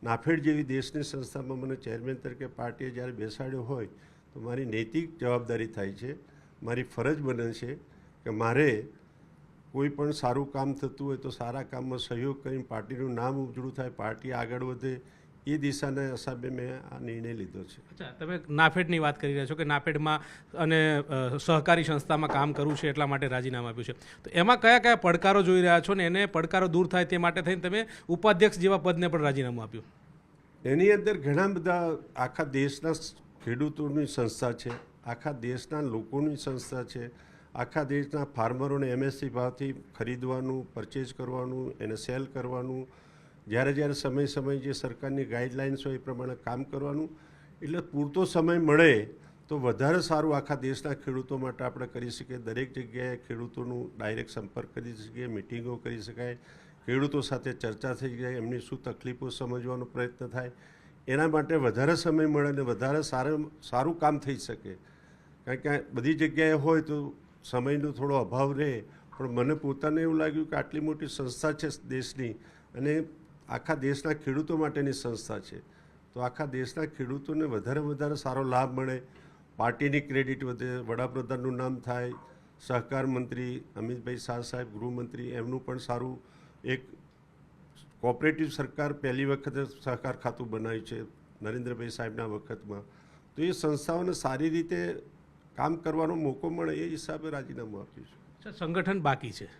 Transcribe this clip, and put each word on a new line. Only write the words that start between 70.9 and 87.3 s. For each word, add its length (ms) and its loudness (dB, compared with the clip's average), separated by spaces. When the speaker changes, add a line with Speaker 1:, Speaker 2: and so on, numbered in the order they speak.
Speaker 1:
સંસ્થા 460 -2
છે 360 -6
દેશની 420 -4
અને 300 0
આખા 260 0
દેશના 380 0
ખેડૂતો 440 -2
માટેની 360 0
સંસ્થા 460 -6
છે, 200 -14
તો 60 -6
આખા 240 -2
દેશના 400 -4
ખેડૂતોને 600 -4
વધારે 360 -2
વધારે 340 -2
સારો 280 -2
લાભ 300 2
મળે, 300 -2
પાર્ટીની 440 2
ક્રેડિટ 440 0
વધે, 320 -4
વડાપ્રધાનનું 800 -2
નામ 200 -2
થાય, 360 -4
સહકાર 400 0
મંત્રી 560 -2
અમિતભાઈ 400 -6
શાહ 240 -6
સાહેબ, 380 -8
ગૃહમંત્રી, 500 -6
એમનું 360 -6
પણ 140 -6
સારું 440 -6
એક 220 -2